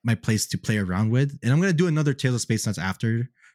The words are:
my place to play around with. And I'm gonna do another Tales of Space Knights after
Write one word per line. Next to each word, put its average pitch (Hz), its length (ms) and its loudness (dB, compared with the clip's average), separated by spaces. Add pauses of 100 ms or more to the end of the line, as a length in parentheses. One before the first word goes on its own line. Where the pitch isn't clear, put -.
my 113 140 2
place - 320 0
to 92 100 -4
play 107 200 -2
around 98 320 0
with. 139 320 0
And 120 100 2
I'm 151 80 4
gonna 190 120 2
do 170 140 2
another 151 280 2
Tales 127 200 0
of 113 60 0
Space - 260 -2
Knights 104 120 -4
after 113 520 -2 (240)